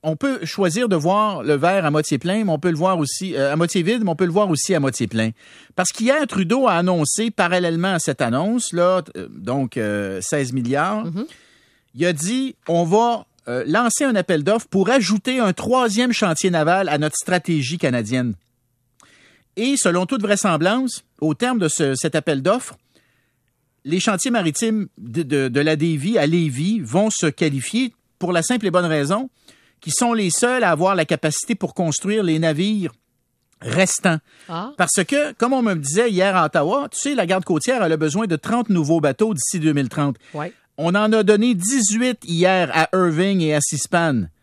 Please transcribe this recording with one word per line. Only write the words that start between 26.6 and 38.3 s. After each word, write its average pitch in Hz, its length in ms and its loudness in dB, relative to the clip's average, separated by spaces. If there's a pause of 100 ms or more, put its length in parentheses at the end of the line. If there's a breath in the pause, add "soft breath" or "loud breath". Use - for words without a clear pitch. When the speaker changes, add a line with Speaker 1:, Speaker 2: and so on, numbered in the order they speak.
Speaker 1:
vont 165 300 0
se - 160 -2
qualifier 165 680 -2 (260)
pour 180 120 -4
la 165 120 0
simple 220 240 -2
et 175 40 0
bonne 175 140 2
raison 160 440 0 (520 soft breath)
qu'ils 151 120 -6
sont 240 200 0
les 208 160 0
seuls 247 340 0
à 190 60 4
avoir 170 240 2
la 170 120 2
capacité 156 500 -2
pour - 180 -6
construire 190 500 -2
les 160 140 2
navires 165 540 0 (680)
restants. 165 600 0 (280 soft breath)
Speaker 2:
Ah. 180 300 -10
Speaker 1:
Parce 185 260 2
que, 285 300 0
comme 247 200 0
on 254 100 2
me 208 100 2
disait 170 380 0
hier 190 260 2
à 165 80 4
Ottawa, 175 460 0
tu - 80 -8
sais, 277 160 -2
la 208 100 2
garde 185 180 0
côtière, 208 400 0
elle 160 80 2
a 160 60 0
besoin 156 300 -2
de 165 80 -2